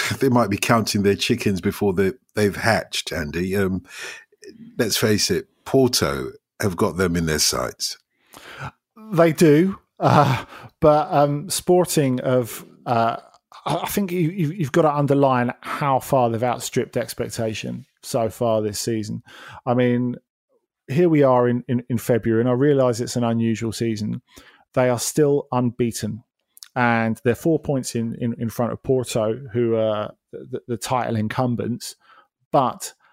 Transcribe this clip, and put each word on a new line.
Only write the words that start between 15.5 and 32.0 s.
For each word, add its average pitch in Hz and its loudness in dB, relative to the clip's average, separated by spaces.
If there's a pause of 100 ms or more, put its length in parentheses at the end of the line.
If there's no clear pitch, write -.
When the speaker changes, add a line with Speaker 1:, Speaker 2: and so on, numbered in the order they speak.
Speaker 2:
how 139 -2
far 123 2
they've 113 -4
outstripped 123 -4
expectation 120 -6 (160)
so 113 -2
far 113 0
this 107 -4
season. 113 -4 (440)
I 123 2
mean, 123 0 (720)
here 170 2
we 147 6
are 123 6
in, 120 -2
in, 123 -2
in 120 0
February, 113 0
and 123 2
I 123 2
realise 127 2
it's 117 -6
an 120 0
unusual 113 0
season. 113 -4 (540)
They 127 2
are 120 0
still 143 0
unbeaten, 120 -2 (500)
and 117 0
they're 117 2
four 160 0
points 131 -4
in, 117 -4
in, 117 -2
in 117 -4
front 113 -2
of 113 -8
Porto, 120 0 (140)
who 117 0
are 107 -2 (180)
the, 127 -12
the 117 -4
title 117 -2
incumbents. 113 -4 (560)